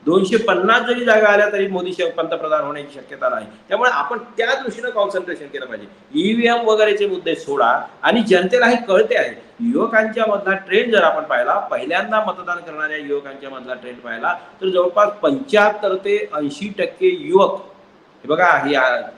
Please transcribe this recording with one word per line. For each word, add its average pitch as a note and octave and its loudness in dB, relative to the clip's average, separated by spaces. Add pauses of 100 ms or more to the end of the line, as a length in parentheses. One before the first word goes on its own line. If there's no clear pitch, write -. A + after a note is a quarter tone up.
दोनशे F#3 2
पन्नास G#3+ 2
जरी A#3+ -2
जागा G#3+ 4
आल्या G#3 4
तरी G3 0
मोदी F3+ -4
श-, F3+ -4
पंतप्रधान D#3+ -2
होण्याची C#3+ -8
शक्यता C3+ -6
नाही. A2 -4 (220)
त्यामुळे A#3 2
आपण A#3+ -4
त्या A#3+ -4
दृष्टीनं A#3+ -8
कॉन्सन्ट्रेशन F3+ -4
केलं C3 -12
पाहिजे. G#2+ -14 (280)
ईव्हीएम A#3 2
वगैरेचे G#3+ 4
मुद्दे F3+ -2
सोडा C3 0 (220)
आणि G3+ 2
जनतेला G3 4
हे A#3+ 4
कळते A3 2
आहे. C3 -4 (180)
युवकांच्या A3 0
मधला G3 0
ट्रेंड A3 0
जर G3 4
आपण C#3+ 2
पाहिला, C3+ 0
पहिल्यांदा F#3 -2
मतदान F3 -6
करणाऱ्या D3+ -8
युवकांच्या C#3 -8
मधला B2+ -10
ट्रेंड B2 -14
पाहिला A#2+ -6 (240)
तर F#3+ -2
जवळपास F3+ 2 (140)
पंच्याहत्तर G3+ 2
ते G3+ -2
ऐंशी D3+ -8
टक्के F3+ 0
युवक, F3 4 (680)
हे B2+ -14
बघा, D#3 2
ही D3 0
आ B2+ 2 (180)